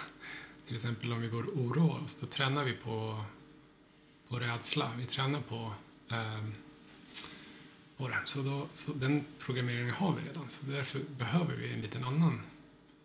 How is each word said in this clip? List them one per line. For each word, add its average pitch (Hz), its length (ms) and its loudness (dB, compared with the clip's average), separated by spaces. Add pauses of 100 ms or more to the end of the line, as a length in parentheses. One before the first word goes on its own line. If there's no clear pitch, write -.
(140)
<laughs> - 520 -14
Till 120 100 -4
exempel 117 360 -2
om 117 80 0
vi 117 80 0
går 117 140 -2
och 135 160 -2
oroar 131 460 4
oss, - 160 -2
då - 60 -4
tränar 139 380 2
vi 123 80 2
på, 110 520 -2 (1040)
på 120 100 -2
rädsla. 120 600 4
Vi 123 80 -4
tränar 135 340 2
på, 113 340 -6 (360)
ehm, 110 440 -2 (1400)
på 131 120 -4
det. 113 160 0
Så 139 180 4
då, 143 300 0
så - 200 0
den 143 320 4 (140)
programmeringen 123 560 0
har 170 220 4
vi 117 120 -4
redan. 135 200 -6
Så - 180 -2
därför 135 340 0 (180)
behöver 127 380 2
vi 120 160 -4
en 117 100 -4
liten 120 220 -4
annan 139 360 4 (640)